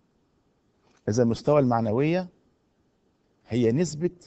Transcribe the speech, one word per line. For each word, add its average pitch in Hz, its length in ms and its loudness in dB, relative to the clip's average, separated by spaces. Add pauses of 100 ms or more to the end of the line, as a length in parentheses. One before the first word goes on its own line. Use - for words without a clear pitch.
(1080)
إذا 110 140 0
المستوى 131 380 2
المعنوية 131 680 -2 (1200)
هي 113 240 0
نسبة 165 380 -2 (160)